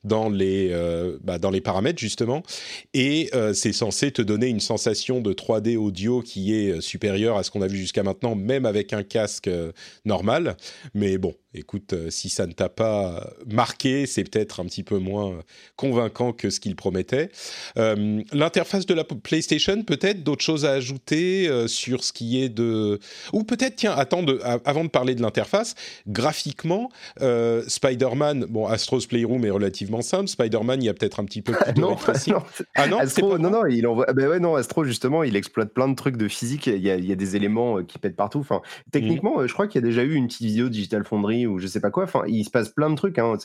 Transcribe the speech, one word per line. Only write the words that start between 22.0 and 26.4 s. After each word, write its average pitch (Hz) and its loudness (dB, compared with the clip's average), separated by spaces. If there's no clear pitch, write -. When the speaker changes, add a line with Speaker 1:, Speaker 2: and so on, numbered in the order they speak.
Speaker 1:
ce - -4
qui 117 -2
est 131 0
de... 110 0
Ou 214 2
peut-être, 247 -2
tiens, - 0
attends, 156 2
de, 135 2
a-, 120 0
avant 147 2
de 165 -2
parler 127 2
de 117 -2
l'interface, 120 0
graphiquement, 156 -2